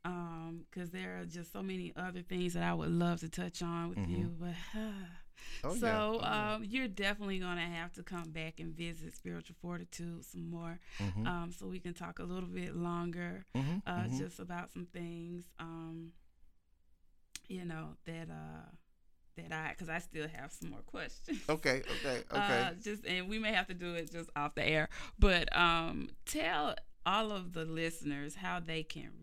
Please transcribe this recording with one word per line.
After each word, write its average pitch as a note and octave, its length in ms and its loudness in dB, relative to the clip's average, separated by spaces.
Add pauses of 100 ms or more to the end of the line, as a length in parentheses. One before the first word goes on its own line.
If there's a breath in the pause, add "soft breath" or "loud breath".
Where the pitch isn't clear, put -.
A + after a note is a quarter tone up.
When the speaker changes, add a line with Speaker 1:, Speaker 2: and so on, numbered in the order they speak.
Speaker 1:
um, E3+ 680 -6
'cause F3 180 -6
there F3+ 300 -6
are F3 60 -6
just E3+ 280 -8
so G3 80 -4
many F#3 340 -2
other F3+ 280 -4
things F3+ 320 2
that E3+ 80 4
I F3 100 6
would E3 180 2
love E3+ 300 6
to E3 80 -6
touch F3 320 -2
on E3+ 280 0
with F#3 100 -2
Speaker 2:
Mm-hmm. F3 160 2
Speaker 1:
you. F3 240 2
But, F3 160 -2 (180)
<sighs> A3 120 0 (800 loud breath)
Speaker 2:
Oh, D#3+ 80 2
yeah. B3 60 2
Speaker 1:
so, A3+ 80 4
Speaker 2:
Oh, A3 340 4
yeah. G#3+ 340 2
Speaker 1:
um, A3 80 -4
you're B3 240 0
definitely G3 520 2
gonna F3+ 280 0
have E3+ 260 -4
to F3 100 -10
come E3+ 280 -6
back D#3+ 300 -6
and E3 140 -4
visit E3 400 -6
Spiritual E3+ 460 -8
Fortitude E3+ 600 -6
some E3+ 260 -8
more, E3+ 300 -6 (180 loud breath)
Speaker 2:
Mm-hmm. G3+ 300 2
Speaker 1:
um, F3 240 0
so F#3 160 -8
we F#3 120 -4
can F3 140 -6
talk E3+ 260 -8
a E3+ 40 -4
little F3+ 260 -2
bit F3+ 260 -4
longer, F3 720 -2 (100)
Speaker 2:
Mm-hmm. D3 300 2
Speaker 1:
uh, - 60 0 (120)
Speaker 2:
Mm-hmm. B2 140 2
Speaker 1:
just E3+ 220 -4
about F3 320 -6
some F3+ 220 -8
things, E3+ 500 -6 (160)
um, E3 540 -8 (1300)
you F3+ 180 -8
know, D#3+ 240 -6 (160)
that, E3 240 -8
uh, D#3 400 -12 (680)
that E3 140 -10
I, D#3 260 -2
'cause E3+ 120 -6
I E3 100 0
still D#3 280 -4
have D#3 240 -10
some E3 200 -8
more G#2+ 100 -8
questions. - 680 -6
Speaker 2:
Okay, C#3 320 4 (180)
okay, C3 320 0
Speaker 1:
Uh, - 60 2 (340)
Speaker 2:
okay. E3+ 100 -6
Speaker 1:
just, G#3+ 240 -4
and F3+ 220 0
we G#3+ 120 0
may A3 140 2
have F#3 140 4
to F#3 60 -6
do F3 220 -2
it E3 160 -2
just E3 240 -6
off D3 200 0
the - 80 2
air, D#3 260 6 (300 loud breath)
but, F3+ 360 10
um, E3 540 6 (160)
tell F3+ 500 2 (300)
all G#3+ 260 6
of F3+ 220 -2
the D#3+ 120 0
listeners D#3+ 680 0
how F3+ 240 -2
they D#3+ 220 0
can A#2+ 300 -6 (120)